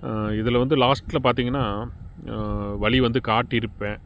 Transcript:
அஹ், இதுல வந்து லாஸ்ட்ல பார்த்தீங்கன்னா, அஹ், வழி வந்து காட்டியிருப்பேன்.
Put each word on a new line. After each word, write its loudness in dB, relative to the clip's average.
அஹ், -2
இதுல 2
வந்து 2
லாஸ்ட்ல 2
பார்த்தீங்கன்னா, 2
அஹ், -4
வழி 4
வந்து 2
காட்டியிருப்பேன். -2